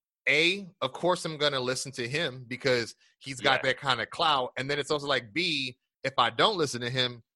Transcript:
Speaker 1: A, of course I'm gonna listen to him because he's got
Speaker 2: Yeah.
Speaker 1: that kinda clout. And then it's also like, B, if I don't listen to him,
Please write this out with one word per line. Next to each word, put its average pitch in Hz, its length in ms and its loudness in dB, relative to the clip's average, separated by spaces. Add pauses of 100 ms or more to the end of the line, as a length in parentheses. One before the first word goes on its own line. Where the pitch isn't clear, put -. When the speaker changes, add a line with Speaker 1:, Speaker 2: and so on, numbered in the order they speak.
(280)
Speaker 1:
A, 170 400 2 (140)
of 131 120 -2
course 175 320 0
I'm 160 120 -6
gonna 143 220 0
listen 127 340 -4
to 117 140 -4
him 131 400 -4
because 123 480 0 (240)
he's 135 200 -10
got 135 240 4
Speaker 2:
Yeah. 131 80 2
Speaker 1:
that 127 100 -4
kinda 123 240 0
clout. 143 520 0
And 131 120 -4
then 147 100 -2
it's 139 120 -4
also 143 160 -2
like, 120 260 -2
B, 147 440 -2 (260)
if 135 140 -4
I 120 120 6
don't 175 280 2
listen 123 240 0
to 120 80 -4
him, 123 340 -2 (120)